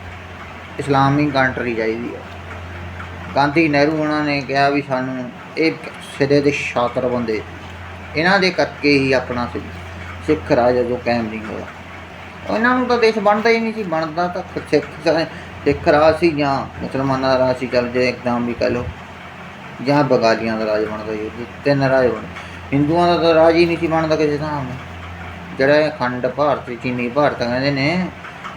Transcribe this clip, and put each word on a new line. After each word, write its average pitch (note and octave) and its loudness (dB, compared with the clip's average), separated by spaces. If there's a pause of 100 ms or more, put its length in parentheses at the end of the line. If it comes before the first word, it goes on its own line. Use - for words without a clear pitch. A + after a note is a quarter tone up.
(800)
ਇਸਲਾਮੀ C#3 2
ਕੰਟਰੀ B2 0
ਚਾਹੀਦੀ A2+ -2
ਆ। - -10 (1160)
ਗਾਂਧੀ, D3 4
ਨਹਿਰੂ D3 4
ਉਹਨਾਂ D3+ 0
ਨੇ C#3+ -2
ਕਿਹਾ C#3 2
ਵੀ C#3+ 2
ਸਾਨੂੰ C3 -4 (260)
ਇਹ D#3 2 (460)
ਸਿਰੇ C#3+ 4
ਦੇ C#3+ 4
ਸ਼ਾਤਰ B2+ -2
ਬੰਦੇ, A#2 -2 (720)
ਇਹਨਾਂ F3+ 4
ਦੇ F#3 4
ਕਰਕੇ C#3+ 2
ਹੀ C3 2
ਆਪਣਾ B2 0
ਸਿ-, G#2 -4 (680)
ਸਿੱਖ D3+ 0
ਰਾਜ B2 4
ਉਦੋਂ B2 0
ਕਾਇਮ A#2+ 0
ਨਹੀਂ G#2+ -8
ਹੋਇਆ। G#2 -8 (840)
ਉਹਨਾਂ A#3 2
ਨੂੰ B3 0
ਤਾਂ A#3+ 2
ਦੇਸ਼ A3 4
ਬਣਦਾ G#3 2
ਹੀ A3+ 4
ਨਹੀਂ A3+ -2
ਸੀ। G#3+ -6
ਬਣਦਾ D#3+ -2
ਤਾਂ - -6 (260)
ਸਿੱਖ D3 4 (220)
ਸ-, D#3 2 (380)
ਸਿੱਖ C#3+ 2
ਰਾਜ D#3 6
ਸੀ F3 4
ਜਾਂ C#3 -2
ਮੁਸਲਮਾਨਾਂ C3+ 0
ਦਾ B2+ 4
ਰਾਜ B2+ 2
ਸੀ। B2+ -4
ਚੱਲ A#2+ 2
ਜੇ B2 2
ਇੱਕਦਮ A#2+ -2
ਵੀ A#2+ -2
ਕਹਿ A#2 0
ਲਓ, A#2+ -2 (1000)
ਜਾਂ C#3 4
ਬੰਗਾਲੀਆਂ A2+ 2
ਦਾ A2 -2
ਰਾਜ G#2+ 2
ਬਣਦਾ G#2+ -6
ਸੀ, G#2+ -6 (200)
ਤਿੰਨ C#3 4
ਰਾਜ C3 4
ਬਣੇ। G#2+ -2 (460)
ਹਿੰਦੂਆਂ D#3+ 4
ਦਾ F3 4
ਤਾਂ E3 6
ਰਾਜ D#3+ 8
ਹੀ E3+ 6
ਨਹੀਂ E3+ 0
ਸੀ E3 -2
ਬਣਦਾ D#3+ 2
ਕਿਸੇ D3+ 2
ਹਿਸਾਬ D3+ -2
ਨਾਲ। C3 -6 (800)
ਜਿਹੜਾ C3+ 6
ਇਹ D3+ 4
ਅਖੰਡ B2 -2
ਭਾਰਤ, B2+ 0
ਚੀਨੀ B2 -2
ਭਾਰਤ C3 2
ਕਹਿੰਦੇ B2+ 0
ਨੇ, D#3 0 (500)